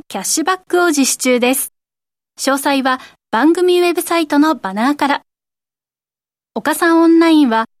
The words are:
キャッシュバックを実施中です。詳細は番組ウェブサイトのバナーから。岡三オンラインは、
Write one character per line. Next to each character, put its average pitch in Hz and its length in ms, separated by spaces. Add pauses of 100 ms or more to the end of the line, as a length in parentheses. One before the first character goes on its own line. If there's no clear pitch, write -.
キ 202 100
ャ - 20
ッ - 40
シ - 160
ュ - 20
バ 370 160
ッ - 0
ク 349 240
を 349 80
実 277 220
施 - 40
中 247 220
で 247 160
す。 - 180 (640)
詳 269 220
細 277 240
は 262 160 (320)
番 262 200
組 359 300
ウ - 20
ェ 349 120
ブ 339 80
サ 339 160
イ 320 80
ト 294 100
の 311 160
バ 190 220
ナ 240 160
ー 294 40
か 294 120
ら。 277 140 (1400)
岡 285 160
三 330 280
オ 330 60
ン 330 120
ラ 330 80
イ 311 140
ン 269 80
は、 226 160 (140)